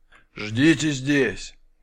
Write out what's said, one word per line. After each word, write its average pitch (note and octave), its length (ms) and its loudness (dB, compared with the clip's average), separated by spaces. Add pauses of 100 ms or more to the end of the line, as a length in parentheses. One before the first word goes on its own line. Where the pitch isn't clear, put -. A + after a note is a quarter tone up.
(340)
«Ждите C3+ 560 2
здесь. C3 640 -2 (280)